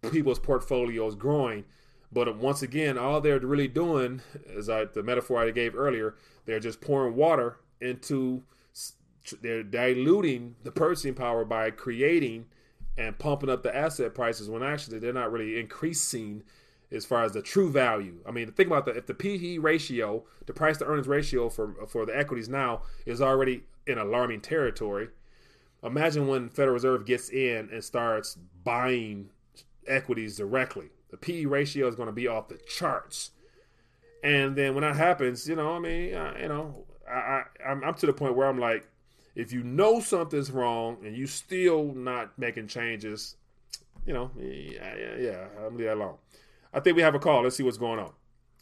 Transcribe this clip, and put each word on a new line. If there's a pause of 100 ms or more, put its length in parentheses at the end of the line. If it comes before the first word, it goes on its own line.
(100)
people's
portfolios
growing. (460)
But
once
again,
all
they're
really
doing, (360)
as
I,
the
metaphor
I
gave
earlier, (300)
they're
just
pouring
water (240)
into, (320)
s-, (300)
tr-,
they're
diluting
the
purchasing
power
by
creating (520)
and
pumping
up
the
asset
prices
when
actually
they're
not
really
increasing (480)
as
far
as
the
true
value.
I
mean,
think
about
that.
If
the
P
E
ratio, (200)
the
price
to
earnings
ratio
for,
for
the
equities
now (240)
is
already (240)
in
alarming
territory, (760)
imagine
when
Federal
Reserve
gets
in
and
starts (260)
buying (560)
equities
directly. (200)
The
P
E
ratio
is
gonna
be
off
the (100)
charts. (920)
And
then
when
that
happens,
you
know,
I
mean,
uh,
you
know, (240)
I,
I, (240)
I'm,
I'm
to
the
point
where
I'm
like, (480)
if
you
know
something's
wrong
and
you
still
not
making
changes, (720)
you
know,
yeah,
yeah,
yeah, (220)
I'm
leave
that
alone. (580)
I
think
we
have
a
call.
Let's
see
what's
going
on. (500)